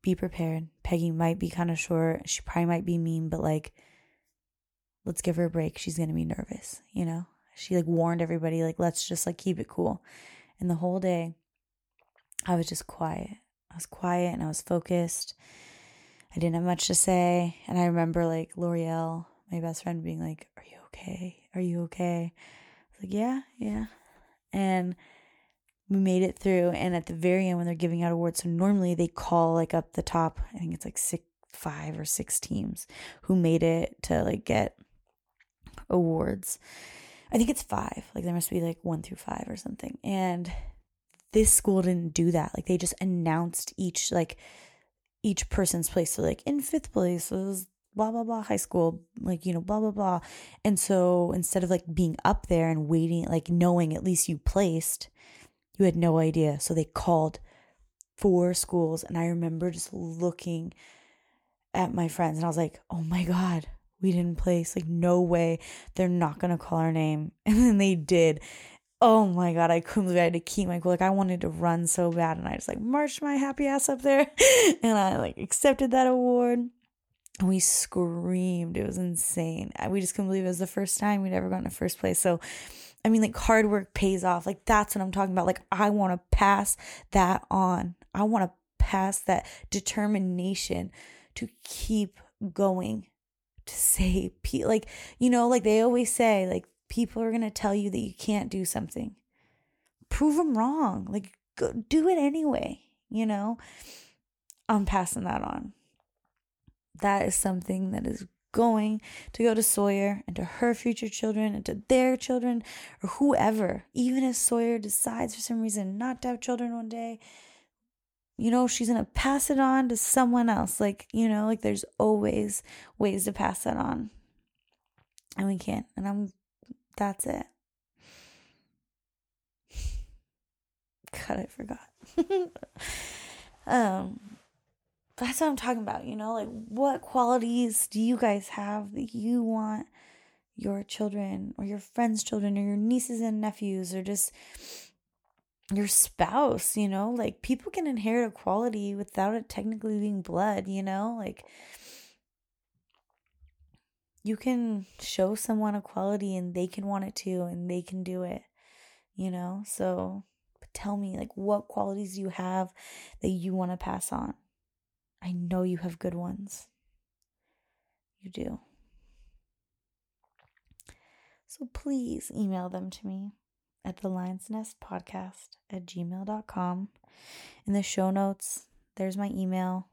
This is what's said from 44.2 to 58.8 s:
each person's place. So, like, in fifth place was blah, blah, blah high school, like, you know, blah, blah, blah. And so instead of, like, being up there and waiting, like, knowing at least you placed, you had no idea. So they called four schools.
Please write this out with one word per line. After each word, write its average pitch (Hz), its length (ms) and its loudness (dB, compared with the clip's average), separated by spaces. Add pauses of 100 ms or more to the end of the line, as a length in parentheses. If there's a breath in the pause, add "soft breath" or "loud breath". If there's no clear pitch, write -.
each 202 260 0
person's 175 400 0
place. 170 240 0
So, - 100 -4
like, - 240 -2
in 285 140 0
fifth - 320 -4
place 180 380 0
was 190 380 -4 (260)
blah, 214 160 0
blah, 233 140 -4
blah 226 180 -4
high 208 140 -2
school, 170 460 0 (180)
like, 180 260 -4
you 180 80 0
know, 170 60 -2
blah, 208 200 -2
blah, 214 100 0
blah. 190 300 0 (440 loud breath)
And 208 140 4
so 180 540 4
instead 180 320 0
of, 175 60 0
like, 180 140 2 (100)
being 165 300 2
up - 240 2
there 165 200 4
and 156 200 0
waiting, 165 380 2
like, 165 220 0
knowing 175 460 4
at - 100 -6
least 180 240 2
you 156 100 -2
placed, - 680 0 (720 loud breath)
you 196 60 8
had 170 120 6
no 170 220 6
idea. 156 420 4
So - 140 -2
they 160 100 2
called 160 540 2 (760 soft breath)
four 180 380 4
schools. 165 500 0